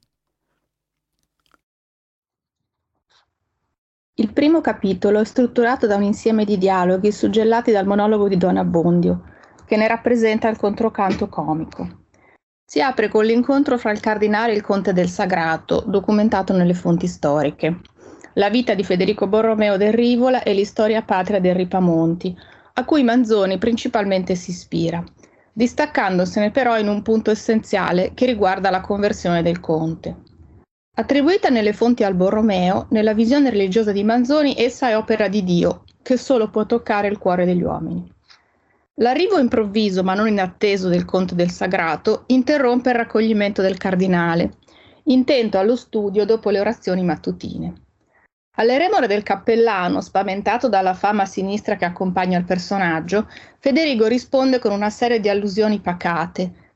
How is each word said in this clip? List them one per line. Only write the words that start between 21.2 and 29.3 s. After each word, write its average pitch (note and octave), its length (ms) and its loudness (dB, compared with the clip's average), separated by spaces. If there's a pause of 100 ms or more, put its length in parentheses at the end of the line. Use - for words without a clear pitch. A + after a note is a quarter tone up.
del F3+ 120 2
Ripamonti, F3+ 800 0 (420)
a B3 100 -2
cui D4+ 180 2
Manzoni G#3+ 540 2
principalmente G3+ 800 -2
si F3+ 160 -8
ispira, E3+ 520 -6 (480)
distaccandosene G#3+ 1000 0
però A#3+ 300 0
in G#3 80 -2
un G#3 140 -2
punto A3 280 0
essenziale G3 840 -2
che B3 120 -2
riguarda G3 440 0
la F#3 100 0
conversione G3+ 640 -2